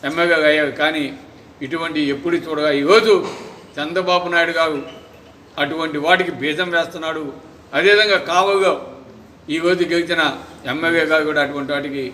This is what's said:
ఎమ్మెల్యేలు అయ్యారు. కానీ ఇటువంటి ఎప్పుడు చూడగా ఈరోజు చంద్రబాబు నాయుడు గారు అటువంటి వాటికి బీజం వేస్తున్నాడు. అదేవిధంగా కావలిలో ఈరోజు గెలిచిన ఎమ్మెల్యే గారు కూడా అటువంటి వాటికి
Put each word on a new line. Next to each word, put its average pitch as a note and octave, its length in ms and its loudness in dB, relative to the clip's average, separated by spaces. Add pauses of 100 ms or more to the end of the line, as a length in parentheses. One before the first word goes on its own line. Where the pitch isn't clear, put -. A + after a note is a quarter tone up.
ఎమ్మెల్యేలు E3 420 2
అయ్యారు. D3+ 300 2
కానీ D3+ 240 0 (600)
ఇటువంటి D#3+ 340 -4 (140)
ఎప్పుడు E3+ 220 -2 (100)
చూడగా D3+ 240 0 (120)
ఈరోజు G#3+ 320 6 (640)
చంద్రబాబు F3+ 560 0
నాయుడు E3+ 260 2
గారు D#3 200 0 (840)
అటువంటి D#3 420 -4
వాటికి F3 260 0 (100)
బీజం D#3 340 -4
వేస్తున్నాడు. D#3+ 480 -4 (520)
అదేవిధంగా G3+ 420 4 (140)
కావలిలో F#3+ 420 4 (800)
ఈరోజు E3+ 360 2
గెలిచిన E3+ 300 0 (500)
ఎమ్మెల్యే E3 400 2
గారు D#3 180 4
కూడా D3+ 160 2
అటువంటి C#3 300 -6
వాటికి C#3 280 -4 (100)